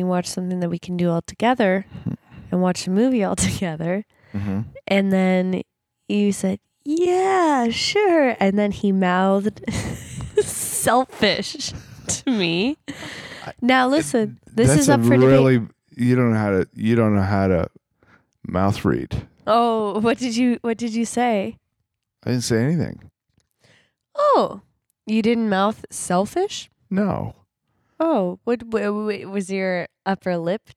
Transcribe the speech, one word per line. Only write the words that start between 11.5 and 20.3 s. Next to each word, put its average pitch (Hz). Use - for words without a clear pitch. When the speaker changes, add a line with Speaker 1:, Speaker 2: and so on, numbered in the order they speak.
Speaker 1:
<laughs> -
to -
me. 196
Speaker 2:
I, -
Speaker 1:
Now 254
listen, 226
Speaker 2:
it, -
Speaker 1:
this 220
Speaker 2:
that's 151
Speaker 1:
is 262
Speaker 2:
a -
Speaker 1:
up 117
for 120
debate. 127
Speaker 2:
really, 131
you 123
don't 120
know 110
how 104
to, 92
you 110
don't 107
know 98
how 98
to 87
mouth 95
read. 64
Speaker 1:
Oh, 220
what 226
did 240